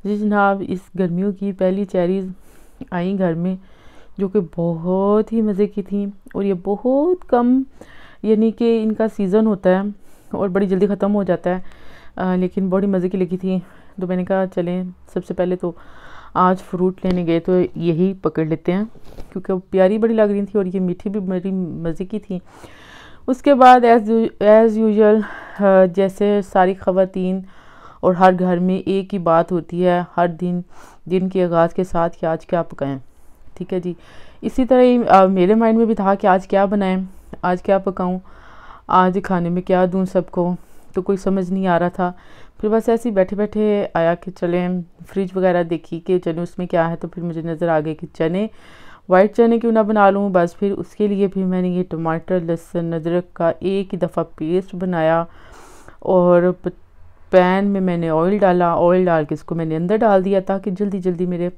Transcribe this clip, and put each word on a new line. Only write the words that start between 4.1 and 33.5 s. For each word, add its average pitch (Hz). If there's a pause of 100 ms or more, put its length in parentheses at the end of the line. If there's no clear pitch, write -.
जो 196
कि 208 (160)
बहुत 185
ही 226
मज़े 208
की 202
थी 202 (240)
और 202
ये 196 (120)
बहुत 269
कम, 247 (600)
यानी 220
कि 233
इनका 220
सीज़न 208
होता 190
है 196 (380)
और 190
बड़ी 196
जल्दी 190
ख़त्म 196
हो 202
जाता 175
है, 185 (540)
अ, 185
लेकिन 185
बड़ी 196
मज़े 185
की 196
लगी 180
थी। 185 (400)
तो 185
मैंने 180
कहा, 190
"चलें, 180 (200)
सबसे 185
पहले 180
तो 180 (600)
आज 185
फ्रूट 185
लेने 180
गए 165
तो 185
यही 170 (100)
पकड़ 160
लेते 160
हैं", 196 (460)
क्योंकि 190
वो 185 (120)
प्यारी 190
बड़ी 226
लग 214
रही 202
थी 202
और 190
ये 185
मीठी 180
भी 208
बड़ी 185
मज़े 165
की 208
थी। 185 (840)
उसके 262
बाद 254
as 226
u-, 226 (140)
as 220
usual, 214
अ, 190
जैसे 196
सारी 190
ख़वातीन 190 (600)
और 180
हर 185
घर 180
में 185
एक 196
ही 196
बात 165
होती 170
है 175 (100)
हर 175
दिन, 175 (440)
दिन 185
के 185
आगाज़ 170
के 190
साथ 170
कि 175
आज 160
क्या 170
पकाएं। 139 (580)